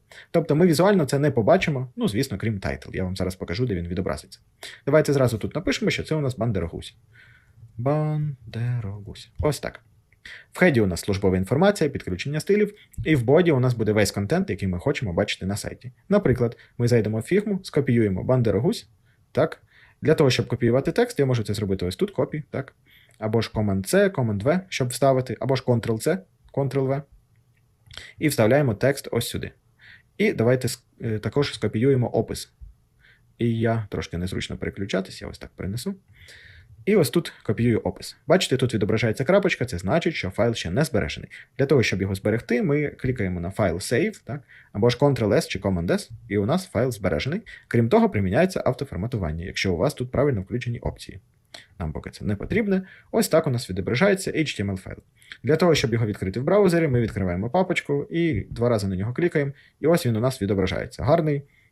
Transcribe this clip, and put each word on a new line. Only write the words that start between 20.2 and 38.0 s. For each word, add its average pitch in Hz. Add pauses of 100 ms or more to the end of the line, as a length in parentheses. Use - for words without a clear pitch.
щоб -
копіювати 127
текст, -
я 139
можу 117
це 101
зробити 95
ось 90
тут, 202
копі, 147
так? - (440)
Або 110
ж -
Command-C, 107
Command-V, 123
щоб 127
вставити, 131
або 131
ж -
Ctrl-C, 120 (340)
Ctrl-V. 139 (1160)
І 156
вставляємо 127
текст 135
ось 120
сюди. - (640)
І 208
давайте 123
с-, - (220)
е, 110
також 113
скопіюємо 120
опис. - (840)
І 117
я 113
трошки -
незручно -
переключатись, 107
я -
ось -
так -
принесу. 113 (920)
І 208
ось 156
тут - (100)
копіюю 113
опис. - (100)